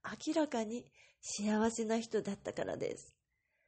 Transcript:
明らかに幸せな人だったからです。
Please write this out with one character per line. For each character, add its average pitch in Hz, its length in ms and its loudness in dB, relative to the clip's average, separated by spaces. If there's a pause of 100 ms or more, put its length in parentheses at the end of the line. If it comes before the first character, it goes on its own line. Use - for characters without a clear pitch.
(260)
明 311 80 2
ら 302 140 4
か 226 160 0
に 233 260 -6 (300)
幸 214 500 2
せ 226 140 -2
な 226 140 2
人 226 240 0
だ 202 120 -2
っ - 20 -10
た - 160 -6
か - 120 -2
ら - 120 -2
で - 200 -2
す。 - 200 -18 (520)